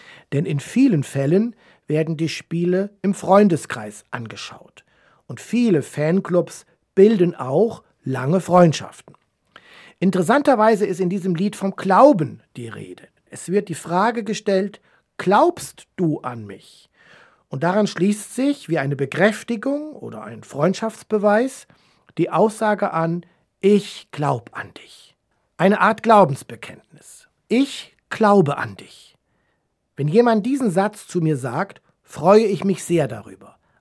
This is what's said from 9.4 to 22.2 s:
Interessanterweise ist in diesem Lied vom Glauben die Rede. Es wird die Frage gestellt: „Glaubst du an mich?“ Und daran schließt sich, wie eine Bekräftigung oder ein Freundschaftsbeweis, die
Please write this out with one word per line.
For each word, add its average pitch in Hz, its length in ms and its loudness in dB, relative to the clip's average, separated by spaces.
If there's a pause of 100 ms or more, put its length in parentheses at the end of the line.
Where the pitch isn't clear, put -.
Interessanterweise 214 880 2
ist 180 140 -2
in 180 100 0
diesem 185 240 -2
Lied 190 220 -2
vom 196 200 -6
Glauben 185 680 4 (140)
die 120 100 -12
Rede. 101 400 -18 (240)
Es - 180 -14
wird 202 200 -2
die 156 60 -8
Frage 214 480 -2
gestellt: 202 560 -4 (380)
„Glaubst - 760 0
du 160 240 -2
an 120 260 -12
mich?“ - 460 -20 (560)
Und 143 160 -8
daran 190 240 0
schließt 208 480 -4
sich, 277 340 -4
wie 160 80 0
eine 139 200 -4
Bekräftigung 220 960 -2
oder - 300 -16
ein 110 200 -16
Freundschaftsbeweis, 208 1200 -2 (540)
die 170 100 0